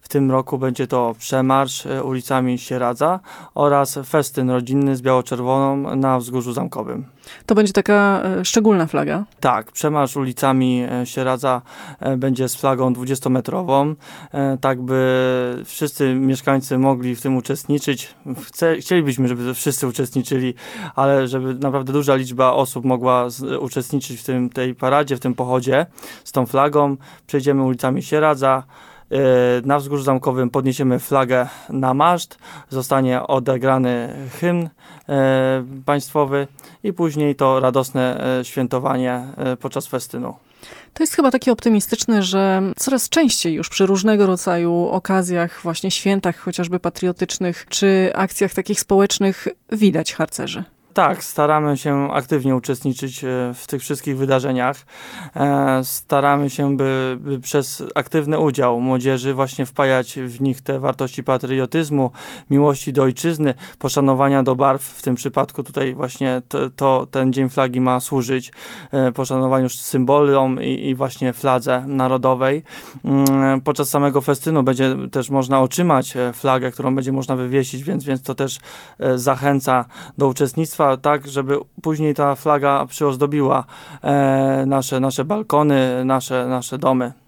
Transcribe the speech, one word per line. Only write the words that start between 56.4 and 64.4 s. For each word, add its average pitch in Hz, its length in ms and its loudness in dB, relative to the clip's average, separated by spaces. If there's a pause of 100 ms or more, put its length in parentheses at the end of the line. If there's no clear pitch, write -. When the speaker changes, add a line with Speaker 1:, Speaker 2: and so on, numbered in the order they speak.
Speaker 1:
się, 139 280 0
by, 131 420 0
by 139 200 -6
przez 135 440 -2 (120)
aktywny 151 440 0
udział 127 420 2
młodzieży 131 520 0
właśnie 131 320 -2
wpajać 131 540 0
w 123 220 -6
nich 135 200 0
te 135 180 -4
wartości 131 440 -4
patriotyzmu, 135 880 0 (380)
miłości 143 440 2
do 135 100 2
ojczyzny, 147 500 0 (260)
poszanowania 139 640 2